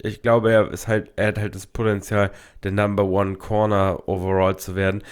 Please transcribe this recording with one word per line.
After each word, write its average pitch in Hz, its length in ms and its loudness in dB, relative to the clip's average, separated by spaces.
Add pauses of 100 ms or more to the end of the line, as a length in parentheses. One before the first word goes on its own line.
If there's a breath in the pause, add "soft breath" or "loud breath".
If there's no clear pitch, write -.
Ich 107 160 -8
glaube, 117 300 4
er 107 200 4
ist - 160 -10
halt, 110 280 -2
er 104 120 0
hat 104 120 -2
halt 104 160 -6
das 98 100 -14
Potenzial, 104 680 -2 (320 loud breath)
der 98 80 -2
Number 101 340 0
One 95 300 0
Corner 104 720 0
overall 95 500 0
zu 92 180 -10
werden. 98 360 -2